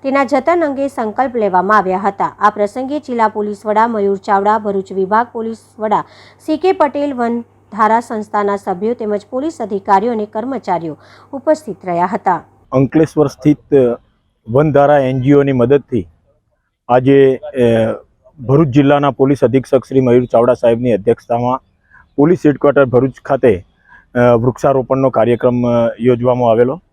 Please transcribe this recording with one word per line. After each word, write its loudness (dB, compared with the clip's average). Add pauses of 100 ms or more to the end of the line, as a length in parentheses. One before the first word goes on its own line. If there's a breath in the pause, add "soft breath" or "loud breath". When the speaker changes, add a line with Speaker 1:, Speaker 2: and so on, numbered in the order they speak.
Speaker 1:
તેના 0
જતન 0
અંગે -4
સંકલ્પ -6
લેવામાં 2
આવ્યા 0
હતા. -4
આ 2
પ્રસંગે -6
જિલ્લા -2
પોલીસ -6
વડા 2
મયુર -2
ચાવડા, 0
ભરૂચ -6
વિભાગ -2
પોલીસ -8 (220)
વડા -2 (420 soft breath)
સી -4
કે 0
પટેલ, -2
વનધારા -2
સંસ્થાના -4
સભ્યો -6
તેમજ -6
પોલીસ -8
અધિકારીઓ -2
અને -4
કર્મચારીઓ -8 (360 soft breath)
ઉપસ્થિત -4
રહ્યા -2
હતા. -2 (280)
Speaker 2:
અંકલેશ્વર 0
સ્થિત -2 (920)
વનધારા 2
એન -2
જી 2
ઓની 2
મદદથી 0 (840)
આજે, 4
અ, -10 (800)
ભરૂચ 2
જિલ્લાના 2
પોલીસ 0
અધિક્ષક 0
શ્રી 0
મયુર 4
ચાવડા 2
સાહેબની 0
અધ્યક્ષતામાં -2 (580 soft breath)
પોલીસ 2
હેડક્વાર્ટર 2
ભરૂચ 0 (120)
ખાતે, 0 (500 soft breath)
અ, 0 (160)
વૃક્ષારોપણનો 0
કાર્યક્રમ, 0
અ, 0
યોજવામાં 0
આવેલો 0 (120)